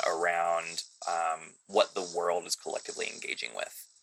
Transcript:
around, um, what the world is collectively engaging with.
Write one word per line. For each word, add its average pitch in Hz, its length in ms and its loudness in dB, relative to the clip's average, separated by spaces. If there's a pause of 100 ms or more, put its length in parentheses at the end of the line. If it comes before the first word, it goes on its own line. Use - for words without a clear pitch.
around, 85 760 2 (240)
um, 80 460 0 (140)
what 98 260 4
the - 80 -2
world 87 460 0
is - 80 -2
collectively - 580 -4
engaging - 420 -6
with. - 300 -8 (180)